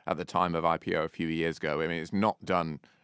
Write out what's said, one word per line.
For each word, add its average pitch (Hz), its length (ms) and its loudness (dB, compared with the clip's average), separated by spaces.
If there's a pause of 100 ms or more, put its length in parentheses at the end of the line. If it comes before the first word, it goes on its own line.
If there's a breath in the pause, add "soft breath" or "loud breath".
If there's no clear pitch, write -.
at 85 120 -2
the 90 80 -6
time 87 300 0
of 80 80 0
I 82 140 4
P 87 180 -2
O 78 80 2
a 82 60 -4
few 82 180 -4
years 80 300 0
ago. 76 240 -2
I 80 60 0
mean, 85 140 -4
it's 82 120 -8
not 101 320 0
done 82 340 0 (240 soft breath)